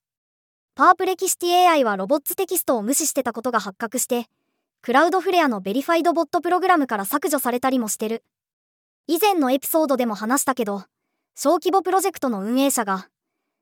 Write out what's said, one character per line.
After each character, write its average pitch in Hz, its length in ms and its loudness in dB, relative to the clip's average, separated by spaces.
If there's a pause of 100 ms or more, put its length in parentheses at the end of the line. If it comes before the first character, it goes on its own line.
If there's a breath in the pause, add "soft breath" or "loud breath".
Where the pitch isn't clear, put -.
(760)
パ 302 140 4
ー 370 60 8
プ 381 100 -4
レ 370 100 -2
キ 370 140 -4
シ - 80 -4
テ 349 80 -6
ィ 349 40 0
エ 359 180 6
ー - 20 8
ア 320 80 4
イ 269 60 4
は 214 120 0
ロ 190 120 -6
ボ 285 100 2
ッ 285 40 -2
ツ - 140 -8
テ 381 100 -2
キ 359 120 -4
ス - 80 -4
ト 254 120 0
を 208 40 -4
無 226 120 -2
視 302 140 -2
し - 60 -4
て 269 100 -4
た 240 80 -4
こ 226 100 -10
と 247 100 -4
が 226 80 0
発 190 180 -12
覚 233 220 -6
し - 80 -4
て、 240 180 -4 (560)
ク 240 100 -6
ラ 277 140 4
ウ 349 60 2
ド 370 100 0
フ 370 100 -2
レ 349 100 8
ア 294 60 4
の 208 140 -2
ベ 196 120 -4
リ 269 80 0
フ 339 100 -2
ァ 339 80 2
イ 302 40 -2
ド 339 100 4
ボ 330 100 0
ッ - 60 -2
ト 339 120 -2
プ 349 80 -4
ロ 359 100 2
グ 359 80 -2
ラ 359 100 4
ム 269 100 0
か - 100 -4
ら 196 80 -4
削 294 240 -2
除 285 100 0
さ 240 120 -4
れ 247 80 -2
た 262 100 0
り 262 100 0
も 220 100 -6
し - 80 -6
て 220 120 -6
る。 226 140 -8 (880)
以 339 80 0
前 403 140 4
の 277 180 0
エ 285 60 2
ピ - 100 -4
ソ 311 180 2
ー - 20 -4
ド 262 100 0
で 240 80 0
も 220 80 -4
話 214 300 -2
し - 20 -4
た 269 80 -2
け 233 120 -4
ど、 202 180 -6 (520)
小 294 180 0
規 349 180 0
模 381 100 2
プ 359 80 -6
ロ 381 100 4
ジ 381 100 0
ェ - 20 -12
ク - 80 -14
ト 269 100 -4
の 202 140 -4
運 247 180 0
営 277 80 2
者 226 160 -2
が、 190 240 -6 (520)